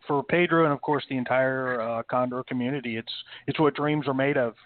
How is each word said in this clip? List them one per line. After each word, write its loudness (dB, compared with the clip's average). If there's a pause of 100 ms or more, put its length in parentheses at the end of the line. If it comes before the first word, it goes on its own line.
for 0
Pedro 4
and 4
of -2
course -2
the -4
entire, 0
uh, -4
Condor -2
community. -4
It's, -8 (340)
it's -4
what 4
dreams 0
are 0
made 2
of, 0 (100)